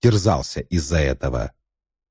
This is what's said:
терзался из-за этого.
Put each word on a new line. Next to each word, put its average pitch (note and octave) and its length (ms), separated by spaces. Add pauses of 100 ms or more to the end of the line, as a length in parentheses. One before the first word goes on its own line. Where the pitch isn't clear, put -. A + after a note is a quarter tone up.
терзался G2 600
из-за E2 380
этого. C2 540 (580)